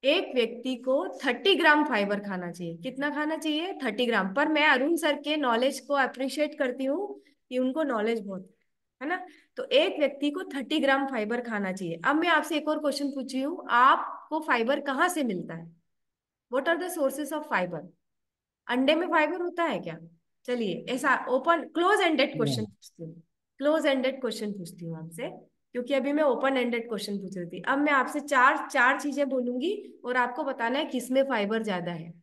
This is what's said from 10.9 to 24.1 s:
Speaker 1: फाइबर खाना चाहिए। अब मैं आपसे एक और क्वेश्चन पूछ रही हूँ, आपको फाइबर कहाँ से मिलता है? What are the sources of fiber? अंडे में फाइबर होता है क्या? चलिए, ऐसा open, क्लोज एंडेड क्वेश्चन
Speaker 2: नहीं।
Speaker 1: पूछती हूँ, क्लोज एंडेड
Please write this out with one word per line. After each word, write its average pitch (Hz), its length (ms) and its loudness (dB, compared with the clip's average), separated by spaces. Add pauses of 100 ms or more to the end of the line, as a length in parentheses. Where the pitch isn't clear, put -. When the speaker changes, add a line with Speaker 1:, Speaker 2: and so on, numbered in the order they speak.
Speaker 1:
फाइबर 240 340 -4
खाना 208 320 -4
चाहिए। 170 320 -6
अब 285 120 2
मैं 330 120 2
आपसे 311 280 0
एक 302 120 -2
और - 100 0
क्वेश्चन 285 300 -2
पूछ 269 260 -6
रही 262 80 0
हूँ, 302 280 -6
आपको 285 720 2
फाइबर 277 400 2
कहाँ 277 280 0
से 320 160 0
मिलता 185 300 -4
है? 165 220 -16 (760)
What 269 140 2
are 339 140 2
the 359 160 -6
sources 285 340 -2
of 302 100 -4 (100)
fiber? 185 340 -2 (800)
अंडे 262 280 4
में 339 120 0
फाइबर 330 340 2
होता 349 240 -2
है 247 140 -2
क्या? 165 200 -10 (460)
चलिए, 226 440 -4
ऐसा 254 400 0
open, 269 340 4
क्लोज 381 380 2
एंडेड 311 360 2
क्वेश्चन 143 200 0
Speaker 2:
नहीं। 214 100 -4
Speaker 1:
पूछती - 380 -18
हूँ, 160 180 -16 (360)
क्लोज 302 280 2
एंडेड 262 340 0